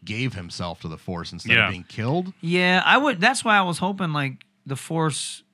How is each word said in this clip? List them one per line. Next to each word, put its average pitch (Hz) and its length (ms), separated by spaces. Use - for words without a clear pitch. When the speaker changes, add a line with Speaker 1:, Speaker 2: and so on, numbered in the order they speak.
Speaker 1:
gave 113 300
himself 87 480
to 87 80
the 78 80
Force 85 340
instead 87 220
Speaker 2:
Yeah. 113 140
Speaker 1:
of 92 60
being 90 120
killed? 165 560
Speaker 3:
Yeah, 180 460
I 196 100
would. 254 240
That's 240 240
why 214 140
I - 20
was 175 180
hoping, 185 360
like, 135 320
the 139 100
Force 160 680